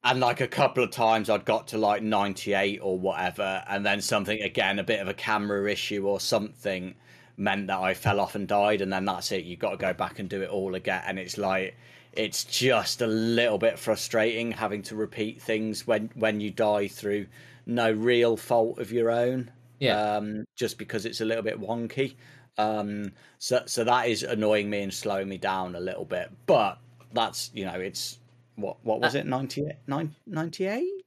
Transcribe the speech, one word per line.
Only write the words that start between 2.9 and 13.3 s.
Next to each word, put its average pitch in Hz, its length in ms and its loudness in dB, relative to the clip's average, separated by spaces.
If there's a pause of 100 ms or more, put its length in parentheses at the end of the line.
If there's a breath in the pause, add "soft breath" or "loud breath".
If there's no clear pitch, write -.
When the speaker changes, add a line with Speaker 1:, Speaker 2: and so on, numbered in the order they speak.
Speaker 1:
whatever, 92 720 -2
and 101 180 -2
then 101 140 2
something, 104 420 0
again, 98 380 0
a 95 60 -4
bit 107 160 0
of 95 80 -4
a 101 40 -2
camera 104 560 0
issue 101 380 -2
or 98 140 0
something 98 760 -2 (400 loud breath)
meant 98 320 -2
that 95 120 0
I 92 140 2
fell 101 280 2
off - 140 -2
and 98 120 -4
died, 104 320 4
and 98 140 0
then 95 100 -2
that's 98 300 -2
it. 95 100 -2
You've 87 160 -10
got 104 120 -2
to 98 60 -6
go 92 160 0
back 92 260 -4
and 95 100 -8
do 98 120 -4
it 92 80 -4
all 95 260 -4
again, 92 300 -2
and 95 140 -6
it's 90 180 -10
like, 95 380 -2 (380 loud breath)
it's - 320 -4
just - 560 2
a 117 60 2
little 113 500 2